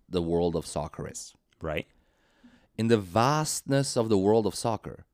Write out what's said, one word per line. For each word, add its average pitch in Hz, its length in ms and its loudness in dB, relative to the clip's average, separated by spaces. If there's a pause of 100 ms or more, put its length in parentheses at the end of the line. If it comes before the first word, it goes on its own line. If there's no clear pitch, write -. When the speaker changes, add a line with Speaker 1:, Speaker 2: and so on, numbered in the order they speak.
Speaker 1:
the 87 140 -2
world 85 320 0
of 78 100 -4
soccer - 420 -8
is. - 280 -16 (260)
Speaker 2:
Right. 80 240 -6 (880)
Speaker 1:
In 113 120 -2
the 117 100 6
vastness 139 1000 0
of 113 140 0
the 104 80 4
world 104 300 4
of 87 80 -6
soccer, - 580 -6